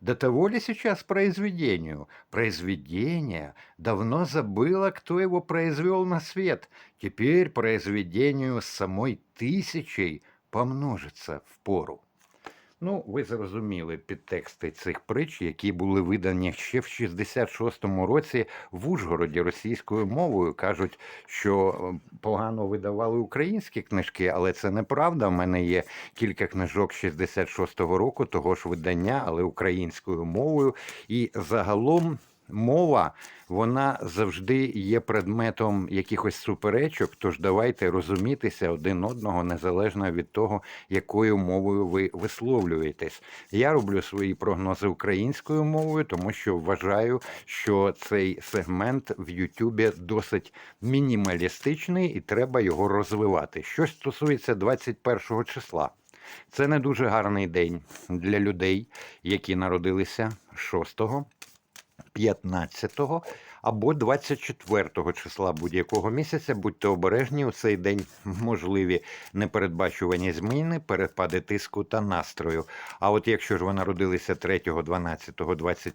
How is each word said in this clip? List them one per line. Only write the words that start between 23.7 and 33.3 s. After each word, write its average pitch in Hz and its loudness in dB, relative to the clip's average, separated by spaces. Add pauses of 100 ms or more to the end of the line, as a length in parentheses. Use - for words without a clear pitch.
книжки, - -2
але 90 2
це 98 -2
неправда. 135 2
У 92 4
мене 90 2
є 87 2 (300)
кілька 98 -2
книжок 92 0
шістдесят 87 -2
шостого 90 0
року, 127 2
того 87 0
ж - -8
видання, 90 0
але 85 0
українською 90 -2
мовою. 135 2 (320)
І 117 0
загалом 113 2 (320)
мова, 120 4 (360)